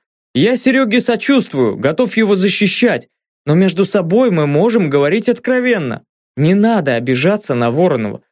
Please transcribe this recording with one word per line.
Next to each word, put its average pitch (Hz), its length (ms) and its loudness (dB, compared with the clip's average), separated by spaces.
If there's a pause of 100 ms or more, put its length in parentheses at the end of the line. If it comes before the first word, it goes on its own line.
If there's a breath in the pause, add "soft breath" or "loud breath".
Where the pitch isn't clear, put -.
(340)
Я 208 220 2
Сереге 247 440 0
сочувствую, 214 760 0
готов 160 400 -2
его 208 200 2
защищать, 190 720 0 (380)
но 147 80 2
между 185 300 2
собой 202 460 0
мы 156 160 0
можем 175 440 0
говорить 147 380 0
откровенно. 240 760 -2 (320)
Не 156 180 2
надо 202 420 2
обижаться 131 580 -2
на 120 160 0
Воронова. 127 600 -2